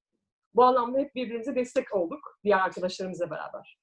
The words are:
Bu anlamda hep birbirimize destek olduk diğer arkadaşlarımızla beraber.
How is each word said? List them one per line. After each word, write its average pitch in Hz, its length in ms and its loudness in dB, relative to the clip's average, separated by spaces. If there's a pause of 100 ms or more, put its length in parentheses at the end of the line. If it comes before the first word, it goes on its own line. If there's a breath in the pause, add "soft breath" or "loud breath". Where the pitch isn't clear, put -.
(540)
Bu 240 100 8
anlamda 254 360 4
hep 277 160 -4
birbirimize 233 400 -6
destek 254 400 -2
olduk - 480 -4
diğer 196 160 4
arkadaşlarımızla 180 720 -4
beraber. - 520 -12